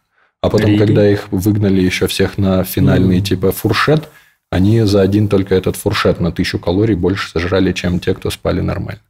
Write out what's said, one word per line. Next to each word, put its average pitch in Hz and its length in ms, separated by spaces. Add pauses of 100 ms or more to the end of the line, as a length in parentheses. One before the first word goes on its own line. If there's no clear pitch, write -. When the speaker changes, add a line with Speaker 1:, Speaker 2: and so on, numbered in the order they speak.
(400)
Speaker 1:
А - 80
потом, 107 220
Speaker 2:
Really? 104 80
Speaker 1:
когда 104 320
их 101 200
выгнали 98 520
ещё 92 240
всех - 320
на 95 260
финальный, 92 520
Speaker 2:
Мгм. 101 100
Speaker 1:
типа, 95 260
фуршет, 147 560 (420)
они 101 340
за 98 180
один 101 260
только 98 260
этот 92 220
фуршет 98 440
на 85 120
тысячу - 260
калорий 104 360
больше 90 360
сожрали, 92 420
чем 90 280
те, 95 140
кто - 160
спали 87 320
нормально. 90 480